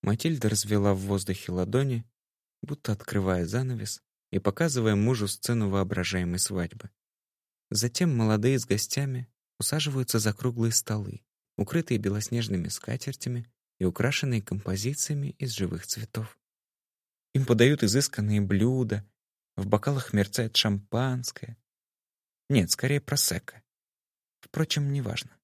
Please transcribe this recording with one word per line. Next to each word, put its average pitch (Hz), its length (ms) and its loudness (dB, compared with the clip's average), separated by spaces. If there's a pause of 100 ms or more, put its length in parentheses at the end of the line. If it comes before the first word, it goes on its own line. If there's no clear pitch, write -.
Матильда 113 460 0
развела 101 460 2
в 95 40 -2
воздухе 95 540 -2
ладони, 117 520 0 (580)
будто - 300 -6
открывая 95 540 0
занавес 113 560 -4 (280)
и 95 80 -2
показывая 113 560 2
мужу 107 340 2
сцену 113 420 0
воображаемой 92 680 0
свадьбы. - 520 -4 (800)
Затем 123 460 0
молодые 113 420 4
с 113 60 -4
гостями 127 640 -2 (300)
усаживаются 135 600 0
за 107 140 2
круглые 117 400 0
столы, 104 520 -2 (320)
укрытые 139 420 0
белоснежными 101 720 -2
скатертями 123 760 -6 (320)
и 92 60 -2
украшенные 117 580 0
композициями 120 960 -4
из 127 140 -4
живых 85 340 -4
цветов. - 520 -8 (960)
Им 135 100 2
подают 123 380 6
изысканные 107 580 2
блюда, 107 680 2 (500)
в 101 100 -4
бокалах 123 460 2
мерцает 104 440 2
шампанское. 117 1000 -2 (920)
Нет, 110 220 4
скорее 139 300 0
просекко. - 640 -2 (800)
Впрочем, 147 520 -2
неважно. 131 520 -4